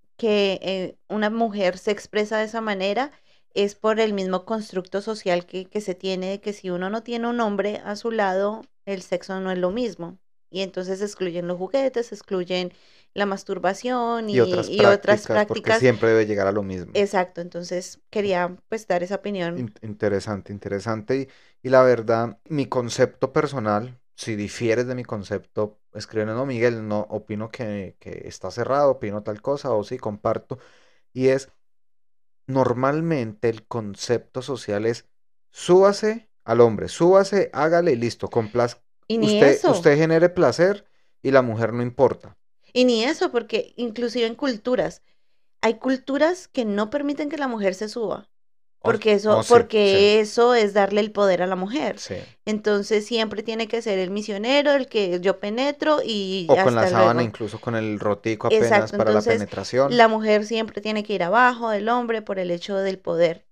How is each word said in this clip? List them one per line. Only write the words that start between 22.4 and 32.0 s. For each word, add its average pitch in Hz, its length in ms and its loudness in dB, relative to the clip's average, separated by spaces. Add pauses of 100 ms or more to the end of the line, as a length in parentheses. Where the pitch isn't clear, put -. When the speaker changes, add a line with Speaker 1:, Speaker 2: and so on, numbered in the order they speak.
Speaker 2:
mi 143 180 -2
concepto 127 680 -2
personal, 123 680 -2 (160)
si 110 200 -8
difieres 110 520 -2
de 127 80 -6
mi 123 80 -8
concepto, 104 760 -6 (140)
escríbenos, 107 420 -6
"No, 131 100 -4
Miguel, 117 420 0
no, 104 220 -2
opino 107 420 -8
que, 101 480 -8
que - 280 -14
está 90 240 -12
cerrado, 131 400 0
opino 104 320 -4
tal 104 180 -8
cosa", 139 300 -4
o 107 120 0
"Sí, 123 140 -10
comparto". 110 600 -6 (540)
Y 131 160 2
es, 135 200 0 (1000)